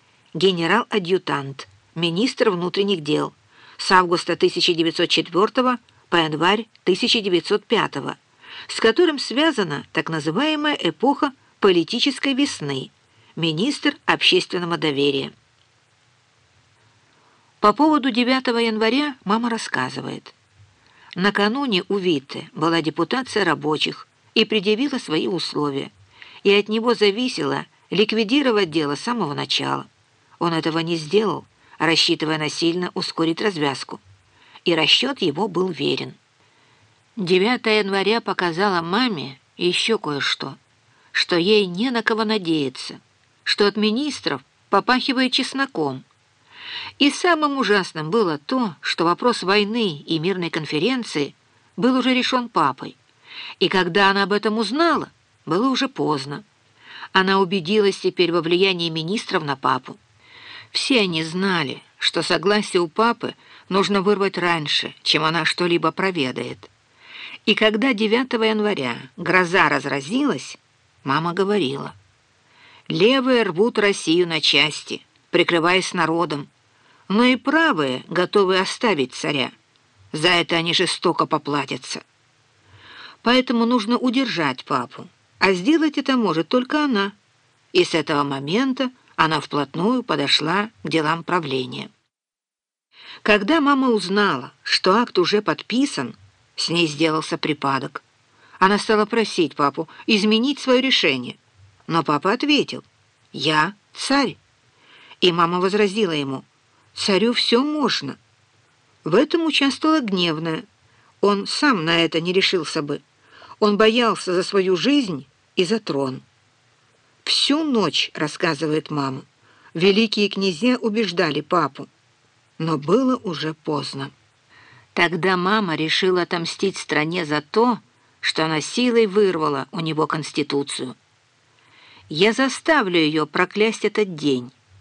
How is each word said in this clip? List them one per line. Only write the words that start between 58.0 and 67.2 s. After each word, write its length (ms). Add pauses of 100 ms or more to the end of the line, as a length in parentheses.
во 80
влиянии 480
министров 540
на 120
папу. 420 (720)
Все 280
они 240
знали, 580 (180)
что 220
согласие 600
у 80
папы 440 (360)
нужно 320
вырвать 360
раньше, 560 (100)
чем 200
она 220
что-либо 480
проведает. 760 (760)